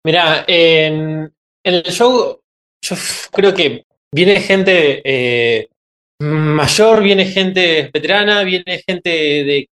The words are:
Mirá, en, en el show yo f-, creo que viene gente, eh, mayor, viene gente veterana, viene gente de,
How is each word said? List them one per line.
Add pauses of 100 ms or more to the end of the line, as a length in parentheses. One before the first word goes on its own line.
Mirá,
en, (320)
en
el
show (420)
yo
f-,
creo
que (300)
viene
gente,
eh, (540)
mayor,
viene
gente
veterana,
viene
gente
de,